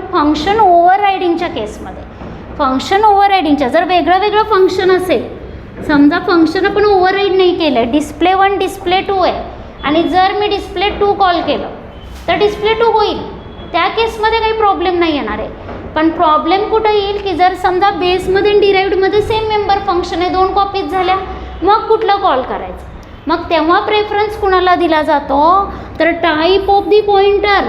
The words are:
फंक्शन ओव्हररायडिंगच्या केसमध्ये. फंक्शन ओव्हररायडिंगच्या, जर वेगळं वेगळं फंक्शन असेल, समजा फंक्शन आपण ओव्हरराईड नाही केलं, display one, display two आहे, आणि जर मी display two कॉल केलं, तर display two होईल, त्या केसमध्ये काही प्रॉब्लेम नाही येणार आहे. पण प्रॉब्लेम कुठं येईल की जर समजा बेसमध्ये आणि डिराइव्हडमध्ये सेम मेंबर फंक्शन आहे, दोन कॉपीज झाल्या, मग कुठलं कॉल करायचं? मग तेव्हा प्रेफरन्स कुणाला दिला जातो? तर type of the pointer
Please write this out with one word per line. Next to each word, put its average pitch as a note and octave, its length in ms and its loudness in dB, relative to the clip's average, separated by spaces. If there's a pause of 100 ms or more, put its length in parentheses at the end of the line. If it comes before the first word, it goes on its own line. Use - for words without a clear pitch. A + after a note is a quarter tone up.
(120)
फंक्शन D#4 480 0
ओव्हररायडिंगच्या F4+ 880 2
केसमध्ये. G#3 540 -10 (560)
फंक्शन D4 460 0
ओव्हररायडिंगच्या, F#4+ 640 4
जर D#4+ 160 2
वेगळं F4 360 2
वेगळं G#4 300 2
फंक्शन F#4+ 400 2
असेल, E4+ 320 0 (640)
समजा D4 380 4
फंक्शन F4 400 2
आपण G4+ 180 2
ओव्हरराईड F#4+ 520 2
नाही F#4 220 4
केलं, B3 340 0
display E4 480 0
one, G4 220 2
display F#4 460 -2
two G4 160 0
आहे, A#3+ 180 -2 (420)
आणि D#4 240 2
जर F#4 320 2
मी G#4 80 0
display G4 420 -4 (100)
two G4+ 180 2
कॉल F4 280 2
केलं, B3 220 -4 (600)
तर F4+ 100 0
display G#4 420 0
two A4+ 140 4
होईल, G#4 260 0 (520)
त्या E4+ 140 0 (100)
केसमध्ये A4+ 440 0
काही A4 180 0
प्रॉब्लेम F#4 400 0
नाही D#4+ 180 0
येणार G#3+ 220 -6
आहे. G#3+ 100 -8 (460)
पण D#4 160 0
प्रॉब्लेम E4 600 0
कुठं G#4+ 200 2
येईल G4+ 320 -2
की G4 120 -4
जर F4+ 280 2
समजा F#4 360 2
बेसमध्ये F#4 520 0
आणि G#4 100 4
डिराइव्हडमध्ये G4 600 2
सेम A4 260 -2
मेंबर G4+ 380 0
फंक्शन F4+ 340 -2
आहे, F4+ 100 0
दोन F#4 240 0
कॉपीज G4 360 -2
झाल्या, F#4 260 0 (460)
मग G#4+ 260 2
कुठलं G4+ 340 2
कॉल D4 200 2
करायचं? F#3+ 500 -10 (340)
मग E4+ 240 -2
तेव्हा E4 300 2
प्रेफरन्स G#4 600 -2
कुणाला F#4 360 2
दिला D#4+ 260 0
जातो? C#4+ 400 0 (560)
तर D#4+ 120 2 (120)
type F4 480 2
of G4+ 220 2
the G#4 140 6
pointer G4+ 640 2